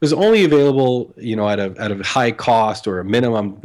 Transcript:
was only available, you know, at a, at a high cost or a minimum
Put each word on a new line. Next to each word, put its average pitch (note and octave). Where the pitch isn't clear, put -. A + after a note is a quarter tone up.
was D3
only G3+
available, C3+
you A2+
know, G#2
at G2+
a, G2
at G#2
a G2
high A#2+
cost A2
or F#2
a F2+
minimum G#2+